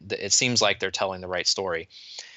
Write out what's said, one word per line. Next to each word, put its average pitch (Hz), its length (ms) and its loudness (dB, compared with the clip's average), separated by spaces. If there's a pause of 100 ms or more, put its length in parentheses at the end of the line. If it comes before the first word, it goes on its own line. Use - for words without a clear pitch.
it, - 20 -4
it 101 220 -2
seems 123 280 4
like 101 180 4
they're 95 120 -2
telling 95 280 -2
the 90 80 -10
right 90 200 -2
story. 87 420 0 (480)